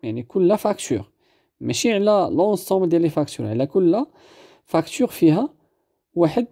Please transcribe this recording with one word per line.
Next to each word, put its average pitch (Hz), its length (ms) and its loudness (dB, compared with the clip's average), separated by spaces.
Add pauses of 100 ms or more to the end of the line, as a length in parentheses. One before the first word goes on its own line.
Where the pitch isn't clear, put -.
يعني 117 200 -6
كل 190 360 2
فاكتور، 147 520 -4 (500)
ماشي 123 320 -2
على 202 400 2
لونسومبل 190 560 0
ديال 165 140 2
لي 170 60 2
فاكتور، 143 380 -4
على 117 200 -2
كل 190 400 0 (580)
فاكتور - 440 -2
فيها 180 500 2 (560)
واحد 170 380 0